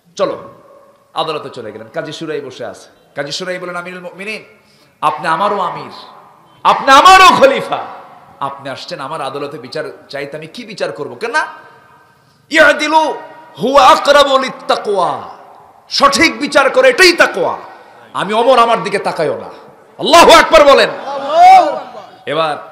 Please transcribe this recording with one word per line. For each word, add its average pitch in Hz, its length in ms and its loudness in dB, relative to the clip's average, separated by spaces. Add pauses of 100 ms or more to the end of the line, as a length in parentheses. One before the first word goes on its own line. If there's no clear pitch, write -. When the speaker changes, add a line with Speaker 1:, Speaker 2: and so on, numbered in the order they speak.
(160)
Speaker 1:
চলো।" 180 320 -6 (680)
আদালতে 156 360 -8
চলে 110 220 -14
গেলেন। 110 220 -18
কাজী 156 180 -10
সুরাই 151 280 -10
বসে 127 240 -14
আছে। 95 240 -16 (260)
কাজী 147 180 -10
সুরাই 180 260 -8
বলেন, 180 180 -12
"আমিরুল 180 240 -12
মুমিনিন, 190 440 -14 (560)
আপনি 151 260 -4
আমারও 202 320 -2
আমির, 151 340 -8 (680)
আপনি 202 280 0
আমারও 359 460 8
খলিফা, 214 480 0 (560)
আপনি 135 280 -10
আসছেন 143 320 -12
আমার 147 200 -10
আদালতে 143 380 -10
বিচার 127 260 -10 (240)
চাইতে, 143 280 -12
আমি 156 100 -16
কি 226 180 -18
বিচার 202 280 -8
করবো?" 131 220 -12
কেন? 247 200 -8 (1160)
"ইয়াদিলু 254 640 2 (480)
হুয়া 262 240 4
আকরাবু 285 520 4
লিত্তাকওয়া, 190 840 -4 (680)
সঠিক 277 520 0
বিচার 277 300 0
করে, 262 180 0
এটাই 359 240 2
তাকওয়া। 175 460 -2 (540)
আমি 165 200 -6
ওমর, 240 260 2
আমার 226 240 2
দিকে 190 160 -4
তাকায়ও 165 420 -4
না।" 87 80 -16 (500)
আল্লাহু 269 320 4
আকবার 311 340 6
বলেন। 262 260 6
Speaker 2:
আল্লাহু 311 800 4
আকবার। 269 360 -10 (220)
Speaker 1:
এবার 151 300 -2 (160)